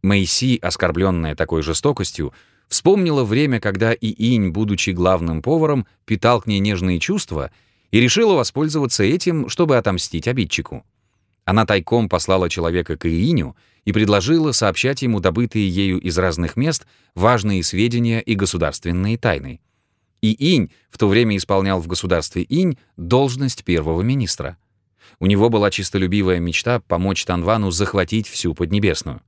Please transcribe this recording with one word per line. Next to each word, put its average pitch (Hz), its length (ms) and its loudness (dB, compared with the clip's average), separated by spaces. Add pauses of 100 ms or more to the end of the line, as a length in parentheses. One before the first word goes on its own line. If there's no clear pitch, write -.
Мэйси, 101 600 2
оскорблённая 87 720 0
такой 82 260 -2
жестокостью, 80 720 -4 (340)
вспомнила 170 560 2
время, 120 360 2
когда 107 340 0
Иинь, 110 560 0
будучи 98 420 -2
главным 85 500 0
поваром, 147 460 0 (180)
питал 113 360 2
к - 60 -8
ней 101 120 0
нежные 92 400 0
чувства 82 520 -4 (400)
и 107 80 4
решила 190 360 4
воспользоваться 143 680 -2
этим, 160 460 0
чтобы 151 280 2
отомстить 90 500 -2
обидчику. - 580 -4 (600)
Она 104 200 2
тайком 101 440 0
послала 92 400 2
человека 85 480 -2
к - 80 -10
Ииню 85 500 0 (300)
и 101 80 0
предложила 110 580 2
сообщать 123 500 0
ему 113 200 0
добытые 104 460 0
ею 92 320 0
из 85 180 -2
разных 85 400 -2
мест 151 280 -2 (300)
важные 101 480 2
сведения 117 560 0
и 110 160 -2
государственные 90 800 -2
тайны. 71 440 -4 (600)
Иинь 113 500 2 (180)
в - 80 -20
то 107 100 2
время 107 300 2
исполнял 95 420 0
в 82 80 -8
государстве 90 560 -2
Инь 165 340 0 (200)
должность 127 680 0
первого 82 380 0
министра. 101 560 -4 (640)
У 90 60 -4
него 104 240 4
была 104 220 2
честолюбивая 92 680 0
мечта 98 420 -2
помочь 92 440 -2
Танвану 92 460 0
захватить 98 560 -2
всю - 260 -4
Поднебесную. 90 720 -2